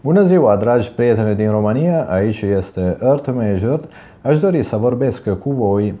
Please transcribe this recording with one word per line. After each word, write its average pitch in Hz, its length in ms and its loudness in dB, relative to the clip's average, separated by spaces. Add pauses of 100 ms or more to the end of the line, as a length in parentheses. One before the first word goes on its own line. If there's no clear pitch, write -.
Bună 196 140 4
ziua, 160 340 4
dragi 117 360 0
prieteni 110 420 0
din 107 160 0
România, 127 600 0
aici 104 320 -2
este 92 600 -2
Earth 143 340 0
Measured. 110 520 -2 (340)
Aș 147 160 2
dori 139 240 0
să - 140 -6
vorbesc 123 520 -2 (100)
cu 139 120 -6
voi 104 500 0